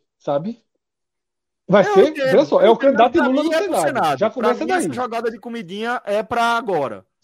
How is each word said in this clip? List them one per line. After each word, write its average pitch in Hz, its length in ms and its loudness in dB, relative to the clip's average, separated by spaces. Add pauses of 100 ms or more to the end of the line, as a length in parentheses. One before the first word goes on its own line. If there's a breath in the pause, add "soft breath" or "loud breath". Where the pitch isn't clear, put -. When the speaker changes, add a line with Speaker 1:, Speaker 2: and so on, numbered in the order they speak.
(180)
Speaker 1:
sabe? 160 420 -6 (1080)
Vai 196 180 6
Speaker 2:
Eu 415 80 -2
Speaker 1:
ser, 381 140 6
Speaker 2:
entendo, 302 160 -4
Speaker 1:
veja 262 200 4
só, - 160 2
Speaker 2:
eu 202 60 4
Speaker 1:
é 220 40 6
o - 20 6
Speaker 2:
entendo, 226 80 2
Speaker 1:
candidato 247 380 2
Speaker 2:
mas 311 40 2
pra 277 60 0
Speaker 1:
Lula 269 160 0
Speaker 2:
mim 320 40 -2
Speaker 1:
no 320 60 -2
Speaker 2:
é 320 40 0
pro 403 80 -2 (100)
Speaker 1:
Senado. 170 100 0
Speaker 2:
Senado. 156 320 -2
Speaker 1:
Já 208 100 0
Speaker 2:
Pra 214 60 -6
Speaker 1:
começa 240 300 -2
Speaker 2:
mim, 359 80 -4
essa 339 160 -2
Speaker 1:
daí. 247 80 -8
Speaker 2:
jogada 233 340 -6
de 220 80 -14
comidinha 233 640 -8
é 208 200 -4
pra 233 340 -2
agora. 143 480 -6 (180)